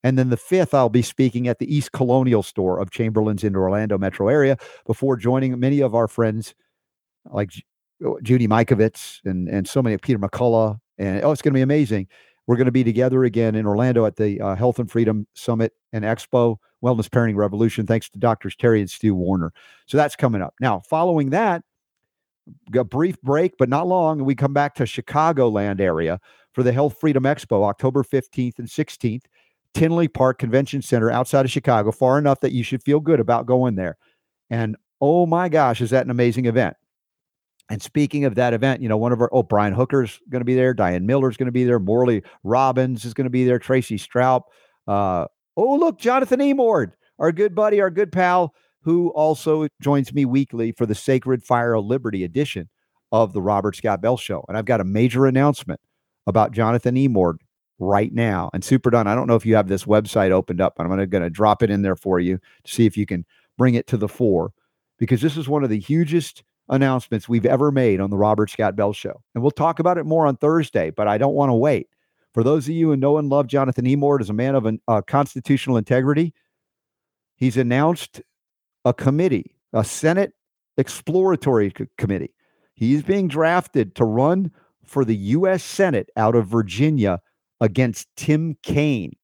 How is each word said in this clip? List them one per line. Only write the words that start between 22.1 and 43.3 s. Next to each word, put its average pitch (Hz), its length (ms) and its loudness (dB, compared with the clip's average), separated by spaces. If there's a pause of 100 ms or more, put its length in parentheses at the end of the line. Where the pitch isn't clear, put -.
a 127 100 2
brief 151 380 -2
break, 151 380 0
but 123 100 2
not 151 160 0
long, 165 340 0
and 135 60 -2
we 139 80 2
come 139 200 -2
back 143 220 0
to 135 80 -2
Chicagoland 117 1000 0
area 85 380 0 (340)
for 127 100 -2
the 123 80 2
Health 139 280 0
Freedom 139 240 0
Expo, 131 400 0
October 127 380 0
fifteenth 127 560 -4
and 120 120 -12
sixteenth, - 580 -6 (480)
Tinley 165 320 2
Park 131 320 0
Convention 131 420 -2
Center 113 300 0
outside 127 340 0
of 127 60 -4
Chicago, 113 400 0
far 131 260 2
enough 143 220 2
that - 140 -2
you 120 100 -2
should 127 180 -6
feel 147 180 2
good 156 200 2
about 117 260 0
going 127 300 2
there. 92 220 -6 (520)
And, 113 260 -4 (260)
oh 165 260 4
my 170 220 0
gosh, 135 320 2
is 117 100 -2
that 127 140 2
an 127 60 -6
amazing 123 340 0
event. 113 300 0 (960)
And 104 80 -8
speaking 147 460 -2
of 123 80 0
that 120 220 2
event, 127 260 0
you 120 80 -4
know, 107 80 0
one 117 140 0
of 117 100 0
our, 123 100 2
oh, 120 120 2
Brian 104 300 2
Hooker's 123 460 -2 (100)
gonna 127 140 -4
be 127 120 0
there, 127 180 2
Diane 90 320 0
Miller's 131 320 0
gonna 123 140 -4
be 123 140 0
there, 120 140 2
Morley 110 440 0 (200)
Robbins 127 600 0
is 113 80 -12
gonna 131 160 -4
be 127 160 0